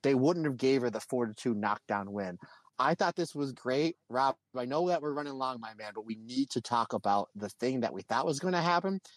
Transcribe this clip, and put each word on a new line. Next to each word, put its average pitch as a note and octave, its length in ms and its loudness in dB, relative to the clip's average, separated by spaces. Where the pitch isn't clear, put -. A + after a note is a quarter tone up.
they C#3 120 4
wouldn't D#3 300 4
have C3+ 140 0
gave C3 240 4
her B2 80 0
the G#2+ 100 -4
four B2 240 -2
to G#2+ 80 -4
two A#2 220 -2
knockdown G2+ 580 -2
win. F#2+ 240 -4
I C#3 160 2
thought F3 220 0
this E3+ 180 -4
was C#3+ 180 -2
great. C#3 440 0
Rob, C3 260 2
I B2 120 -4
know D#3 220 0
that E3+ 120 2
we're D3 140 -4
running C#3+ 180 -4
long, C3 260 -4
my A2 200 -12
man, G#2+ 160 -12
but G#2+ 100 -8
we A2+ 120 -6
need B2 340 -2
to A#2+ 100 -2
talk A#2 320 0
about G2+ 420 2
the G2+ 140 -6
thing B2+ 320 -2
that A2+ 140 -2
we F#2+ 80 -8
thought A#2 240 -2
was D3 120 0
gonna F3+ 220 0
happen F3+ 400 2